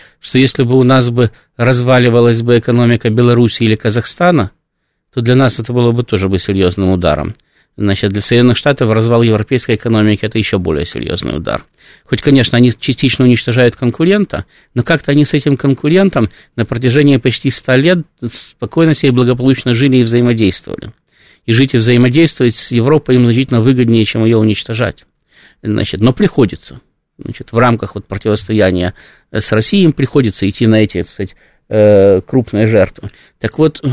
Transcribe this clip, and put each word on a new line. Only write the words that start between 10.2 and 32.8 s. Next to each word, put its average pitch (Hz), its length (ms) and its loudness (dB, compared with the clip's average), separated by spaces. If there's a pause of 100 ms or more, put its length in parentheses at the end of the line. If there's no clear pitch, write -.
это 110 120 -4
еще 104 220 -2
более 82 260 -4
серьезный - 520 -8
удар. - 280 -8 (400)
Хоть, - 160 -4
конечно, 131 380 2
они 123 180 4
частично 131 480 -2
уничтожают 120 500 2
конкурента, 165 680 -2 (300)
но 120 80 0
как-то - 280 -2
они 147 140 4
с - 80 -6
этим 143 240 0
конкурентом 147 720 0 (260)
на 117 100 -2
протяжении 131 520 2
почти 123 320 -2
ста - 260 -2
лет 170 240 2 (320)
спокойно - 640 -2
себе 139 180 0
благополучно 123 600 0
жили 131 240 2
и 123 60 4
взаимодействовали. 113 880 -2 (560)
И 117 60 0
жить 135 200 2
и 127 40 2
взаимодействовать 123 800 2
с - 160 -8
Европой 127 440 0
им 123 80 4
значительно 120 380 0
выгоднее, 117 440 2
чем 113 200 -2
ее 113 140 2
уничтожать. 110 680 -4 (580)
Значит, 107 380 -4
но 127 120 2
приходится. - 680 -2 (360)
Значит, - 340 -16
в 113 60 -4
рамках 117 380 0
вот 101 100 -14
противостояния, 98 880 -2 (380)
э, - 100 -4
с - 100 -6
Россией 175 340 0
им 156 80 2
приходится 123 540 -2
идти 113 200 -2
на 110 80 4
эти, 104 260 0
так - 100 -10
сказать, - 240 -12 (360)
э, 101 500 4
крупные 113 440 -2
жертвы. 107 460 -2 (280)